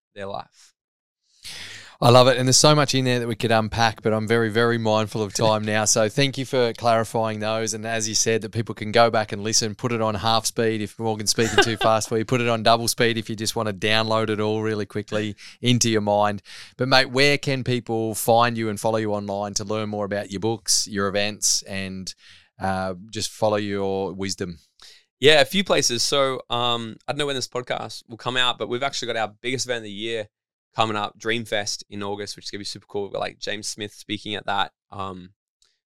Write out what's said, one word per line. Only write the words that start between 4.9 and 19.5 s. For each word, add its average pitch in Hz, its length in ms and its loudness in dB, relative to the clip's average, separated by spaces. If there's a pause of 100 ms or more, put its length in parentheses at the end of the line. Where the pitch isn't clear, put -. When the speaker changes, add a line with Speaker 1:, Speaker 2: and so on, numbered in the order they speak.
Speaker 2:
of 101 140 -4
Speaker 1:
<laughs> - 0 -
Speaker 2:
time 110 300 2
now. 107 200 0
So 110 240 2
thank 135 300 0
you 135 60 -4
for 120 300 0
clarifying 113 640 0
those. 110 340 -2
And 107 100 -8
as 110 240 -4
you 110 60 -6
said, 113 280 2
that 107 80 -8
people 113 220 -4
can 107 200 -4
go 117 180 8
back 107 220 0
and 104 100 -8
listen, 107 320 0
put 123 160 -4
it 117 100 -2
on 110 140 0
half 113 320 2
speed 113 340 0
if 101 160 -8
Morgan's 110 340 -2
speaking 113 340 2
too 113 120 0
Speaker 1:
<laughs> - 60 -4
Speaker 2:
fast 110 260 4
for 117 80 0
you, 110 80 0
put 123 160 0
it 120 80 0
on 113 140 0
double 117 240 6
speed 117 320 2
if 110 100 -6
you 117 60 -4
just 107 220 -4
wanna 110 160 -2
download 110 580 2
it 104 80 0
all 107 240 0
really 107 240 -2
quickly 107 480 -4 (260)
into 120 300 4
your 107 100 2
mind. 104 400 2 (360)
But 127 100 -2
mate, 131 200 4
where 139 300 4
can 135 280 -2
people 113 500 -2
find 117 420 4
you 113 120 -2
and 104 100 -4
follow 113 200 0
you 107 140 -2
online 101 420 -4